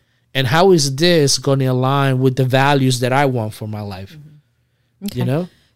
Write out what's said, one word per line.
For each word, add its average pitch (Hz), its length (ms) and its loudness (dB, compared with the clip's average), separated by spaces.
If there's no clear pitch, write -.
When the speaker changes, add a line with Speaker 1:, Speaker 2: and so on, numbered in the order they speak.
Speaker 1:
and 135 140 -2
how 180 240 4
is 139 240 2
this 156 420 2
gonna 131 340 0
align 131 460 0
with 131 180 0
the 135 80 0
values 131 560 2
that 123 120 -2
I 143 140 2
want 113 280 -4
for 110 120 -14
my 107 140 -10
life. 98 320 -14
Speaker 2:
Mm-hmm. - 1080 -18
Speaker 1:
You 123 40 -2
Speaker 2:
Okay. - 20 -2
Speaker 1:
know? 151 240 -2